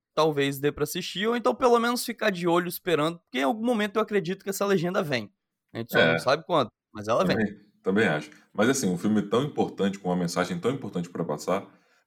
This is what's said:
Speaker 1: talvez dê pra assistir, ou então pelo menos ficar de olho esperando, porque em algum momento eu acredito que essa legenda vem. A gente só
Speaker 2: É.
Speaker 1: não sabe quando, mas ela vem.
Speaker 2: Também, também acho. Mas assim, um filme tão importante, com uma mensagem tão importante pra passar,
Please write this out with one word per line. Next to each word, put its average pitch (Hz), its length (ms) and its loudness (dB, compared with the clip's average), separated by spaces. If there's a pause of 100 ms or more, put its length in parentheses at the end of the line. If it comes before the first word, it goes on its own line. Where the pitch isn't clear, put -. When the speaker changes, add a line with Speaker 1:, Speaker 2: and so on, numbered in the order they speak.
(140)
Speaker 1:
talvez 143 460 2
dê 143 120 2
pra 143 140 -2
assistir, 180 420 -4
ou 233 80 2
então 240 180 0
pelo 240 240 4
menos 240 280 0
ficar 220 240 -2
de 175 180 -2
olho 175 220 2
esperando, 165 500 -2
porque - 200 -8
em 269 40 0
algum 233 220 0
momento 208 320 0
eu 214 40 2
acredito 196 420 -2
que 208 60 -8
essa 196 160 -2
legenda 190 380 0
vem. 123 260 -4 (440)
A 113 60 -8
gente 113 120 -8
só 117 80 2
Speaker 2:
É. 82 140 4
Speaker 1:
não 82 60 0
sabe 143 260 0
quando, 190 240 0 (240)
mas 107 160 -8
ela 185 160 2
vem. 160 100 0
Speaker 2:
Também, 107 200 -2 (280)
também 98 240 2
acho. 78 240 -4 (220)
Mas 110 160 2
assim, 127 200 0
um 87 80 0
filme 107 260 2
tão 123 200 0
importante, 98 560 -2
com - 100 -6
uma 90 60 0
mensagem 90 420 -2
tão 113 140 0
importante 101 380 -6
pra 85 160 -6
passar, - 420 -4 (400)